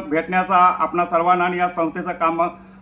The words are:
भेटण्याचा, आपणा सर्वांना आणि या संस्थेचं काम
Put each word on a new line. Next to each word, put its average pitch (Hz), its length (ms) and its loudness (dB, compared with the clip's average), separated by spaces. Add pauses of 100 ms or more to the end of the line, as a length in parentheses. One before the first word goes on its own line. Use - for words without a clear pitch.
भेटण्याचा, 180 680 2
आपणा 170 280 0
सर्वांना 175 380 2
आणि 180 140 -2
या 180 100 0
संस्थेचं 175 440 -4
काम 165 300 0 (400)